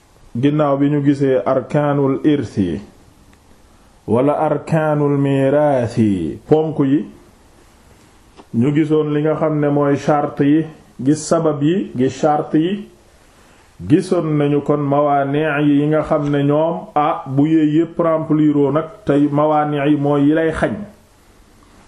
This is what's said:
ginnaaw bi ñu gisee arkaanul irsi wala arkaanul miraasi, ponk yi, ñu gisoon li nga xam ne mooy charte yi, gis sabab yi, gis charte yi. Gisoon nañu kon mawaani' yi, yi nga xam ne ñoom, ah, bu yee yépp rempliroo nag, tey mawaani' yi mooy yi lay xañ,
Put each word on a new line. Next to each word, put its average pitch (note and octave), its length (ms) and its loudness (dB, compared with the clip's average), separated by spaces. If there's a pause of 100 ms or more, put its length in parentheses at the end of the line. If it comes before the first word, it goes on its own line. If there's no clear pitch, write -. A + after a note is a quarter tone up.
(360)
ginnaaw C#3+ 420 0
bi C#3+ 120 2
ñu D3 140 0
gisee C#3 420 2
arkaanul C#3 800 0
irsi A2 580 0 (1300)
wala C3 260 0
arkaanul D3+ 840 0
miraasi, C3+ 1200 0 (100)
ponk D#3 300 2
yi, C#3+ 260 0 (1500)
ñu B2+ 180 2
gisoon D3+ 400 0
li D3 80 0
nga D#3 140 0
xam D#3 240 -2
ne D3 100 0
mooy C#3+ 280 2
charte D3 460 -2
yi, D3+ 220 2 (400)
gis D3+ 220 0
sabab D#3+ 360 0
yi, F3+ 320 -2
gis B2+ 240 -2
charte D3+ 380 0
yi. F#3+ 320 -2 (1000)
Gisoon D#3 500 0
nañu C#3+ 240 0
kon D3 180 0
mawaani' C#3+ 880 0
yi, C#3+ 160 4
yi D3 60 0
nga D#3 160 0
xam D3 260 -2
ne C#3+ 140 0
ñoom, D#3 320 0 (200)
ah, D3+ 300 -2
bu C#3 220 0
yee D#3+ 180 2 (140)
yépp E3 200 -2
rempliroo D3+ 720 2
nag, D#3+ 140 0 (200)
tey D3 260 2
mawaani' D3 580 0
yi D3+ 80 4
mooy C#3+ 300 0
yi D3+ 60 4
lay D#3+ 180 0
xañ, D3+ 220 -4 (1160)